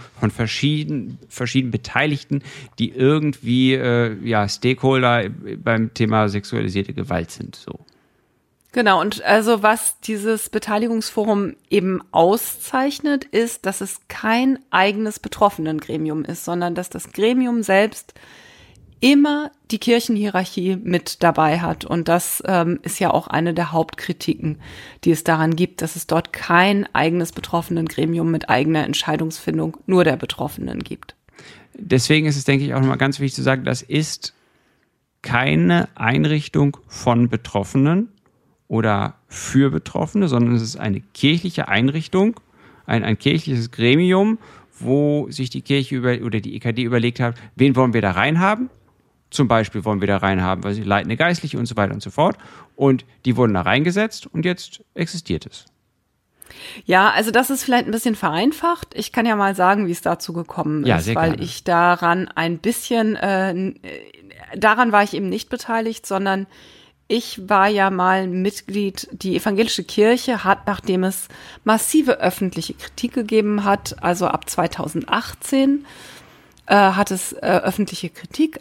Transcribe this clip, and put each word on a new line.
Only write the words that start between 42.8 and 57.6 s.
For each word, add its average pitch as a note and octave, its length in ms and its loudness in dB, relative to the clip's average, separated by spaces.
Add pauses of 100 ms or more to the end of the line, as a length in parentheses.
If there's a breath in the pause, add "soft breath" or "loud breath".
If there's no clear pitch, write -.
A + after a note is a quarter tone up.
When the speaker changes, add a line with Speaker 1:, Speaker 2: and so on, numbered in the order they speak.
Speaker 1:
ein, - 180 0
ein A2 140 0
kirchliches C3+ 540 -2
Gremium, F3+ 640 2 (400 loud breath)
wo D3 540 0
sich C3+ 180 -6
die C3 140 -10
Kirche C#3 320 -2
über-, B2 280 -2
oder A2+ 160 -2
die - 140 -8
E A2 60 -12
K A#2 120 -2
D B2 120 -4
überlegt A#2+ 360 0
hat, A#2+ 140 -2 (220 loud breath)
wen C3 200 4
wollen B2+ 180 4
wir A2+ 100 2
da F#2+ 80 2
reinhaben? F3 580 0 (600)
Zum C3+ 160 2
Beispiel A2 380 0
wollen G#2 160 0
wir G2+ 60 2
da G2 100 2
reinhaben, F#2+ 460 0
weiß G2+ 140 -4
ich, G#2+ 80 -6
leitende G2+ 320 0
Geistliche E3 400 -2
und A#2 80 -2
so A2+ 120 -6
weiter G#2 180 0
und G#2 80 -8
so - 80 -12
fort. - 260 0 (380 loud breath)
Und C3+ 300 2 (200 soft breath)
die A#2+ 120 2
wurden A2+ 180 4
da F2+ 60 2
reingesetzt E3+ 680 0
und E3 140 -4
jetzt - 380 -8 (100)
existiert - 540 -6
es. - 180 -20 (1200 loud breath)
Speaker 2:
Ja, F#3+ 240 6
also A3+ 220 2
das B3 180 4
ist C4+ 140 -4